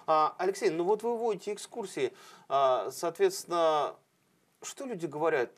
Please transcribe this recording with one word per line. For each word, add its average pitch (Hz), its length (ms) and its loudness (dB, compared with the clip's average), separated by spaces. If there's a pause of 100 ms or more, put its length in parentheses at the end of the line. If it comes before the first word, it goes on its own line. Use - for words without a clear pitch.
А, 156 320 4
Алексей, 196 320 0
ну 165 140 -2
вот 208 180 2
вы 233 140 -2
водите 214 360 -4
экскурсии, 185 600 -6 (360)
а, 131 440 2
соответственно, 165 1040 0 (680)
что - 240 -10
люди 180 200 -6
говорят, 147 500 0